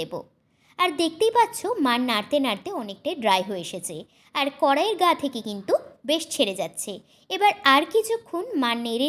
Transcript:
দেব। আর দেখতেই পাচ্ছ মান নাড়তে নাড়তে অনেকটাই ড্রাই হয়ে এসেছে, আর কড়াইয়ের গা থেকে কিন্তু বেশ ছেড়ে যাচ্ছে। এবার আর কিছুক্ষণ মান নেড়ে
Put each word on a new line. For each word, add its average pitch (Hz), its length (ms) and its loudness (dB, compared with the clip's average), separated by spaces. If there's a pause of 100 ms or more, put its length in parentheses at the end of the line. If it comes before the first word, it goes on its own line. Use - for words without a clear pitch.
দেব। 160 120 -8 (680)
আর 359 120 2 (100)
দেখতেই 339 360 2
পাচ্ছ 453 220 2 (280)
মান 240 140 2 (100)
নাড়তে 214 260 0 (100)
নাড়তে 220 240 -4 (120)
অনেকটাই 214 400 -8
ড্রাই 190 260 4
হয়ে 185 180 -6
এসেছে, 175 300 -10 (380)
আর 277 120 0 (140)
কড়াইয়ের 320 420 2
গা 349 80 6 (120)
থেকে 277 260 -4
কিন্তু 202 240 -4 (340)
বেশ 320 160 0 (120)
ছেড়ে 202 260 2
যাচ্ছে। 185 320 -8 (380)
এবার 381 220 4 (220)
আর 294 80 6 (100)
কিছুক্ষণ 440 520 -2 (180)
মান 233 140 0 (100)
নেড়ে 233 220 0